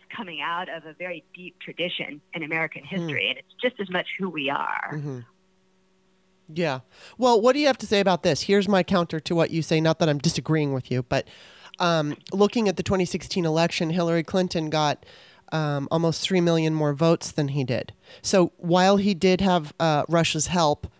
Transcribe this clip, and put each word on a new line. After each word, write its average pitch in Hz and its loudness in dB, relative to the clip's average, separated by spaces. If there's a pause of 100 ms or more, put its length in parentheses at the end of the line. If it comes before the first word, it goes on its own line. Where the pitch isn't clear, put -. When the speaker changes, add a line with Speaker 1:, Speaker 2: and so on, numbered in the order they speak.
Speaker 1:
coming 170 -12
out 170 -6
of 160 -12
a 156 -18
very 180 -12 (100)
deep 175 -20
tradition 170 -8 (140)
in 160 -8
American 156 -6
Speaker 2:
Hmm. 143 -12
Speaker 1:
history, 139 -4
and 131 -4
it's - -20
just 247 -2
as 196 -8
much 180 -4 (120)
who 190 -4
we 147 -6
are. - -4
Speaker 2:
Mm-hmm. 143 -8 (1300)
Yeah. 151 -4 (360)
Well, 240 6
what 247 6
do 294 0
you 294 2
have 269 2
to 208 -10
say 202 2
about 190 2
this? 160 2
Here's 196 2
my 190 4
counter 175 0
to 175 -4
what 165 2
you 160 -2
say, 156 2
not 160 2
that 165 2
I'm 143 0
disagreeing 151 0
with 131 -6
you, 127 0
but, - -2 (520)
um, 165 0 (160)
looking 208 2
at 180 0
the 185 -4
twenty 185 0
sixteen 170 -4
election, 165 0
Hillary 170 0
Clinton 180 -2
got, 151 0 (460)
um, 147 -2
almost 165 0
three 185 2
million 165 2
more 151 0
votes 165 2
than 147 -2
he 139 -2
did. 120 -4 (280)
So 180 4
while 180 4
he 202 2
did 185 2
have, 180 2
uh, 156 2
Russia's 160 0
help 156 0 (120)